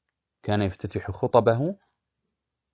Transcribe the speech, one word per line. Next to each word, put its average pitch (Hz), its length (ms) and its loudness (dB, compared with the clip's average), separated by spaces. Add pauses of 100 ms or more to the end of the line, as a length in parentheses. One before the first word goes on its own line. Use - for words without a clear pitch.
(440)
كان 104 180 0
يفتتح 98 500 -4
خطبه 123 640 2 (1000)